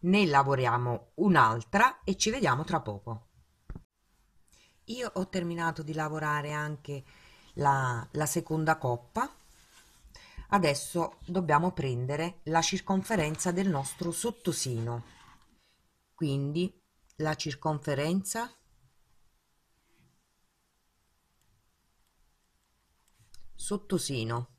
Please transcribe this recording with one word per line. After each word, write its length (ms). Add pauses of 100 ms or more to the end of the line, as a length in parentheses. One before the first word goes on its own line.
ne 260
lavoriamo 880
un'altra 840
e 140
ci 140
vediamo 340
tra 160
poco. 480 (1600)
Io 280
ho 140
terminato 560
di 100
lavorare 580
anche 520 (500)
la, 580
la 140
seconda 520
coppa. 540 (1160)
Adesso 760
dobbiamo 480
prendere 760
la 140
circonferenza 920
del 160
nostro 420
sottosino, 960 (1080)
quindi 680 (360)
la 180
circonferenza 1160 (4000)
sottosino. 1040